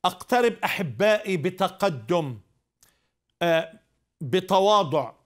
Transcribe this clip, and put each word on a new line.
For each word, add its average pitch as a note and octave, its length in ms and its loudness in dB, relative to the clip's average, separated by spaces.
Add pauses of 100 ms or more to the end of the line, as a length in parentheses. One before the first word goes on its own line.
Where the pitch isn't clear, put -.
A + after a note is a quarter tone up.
أقترب، A#3 600 0
أحبائي، G3 720 0
بتقدم، E3 1000 -2 (1040)
آه، E3 300 0 (480)
بتواضع. F#3 920 2 (120)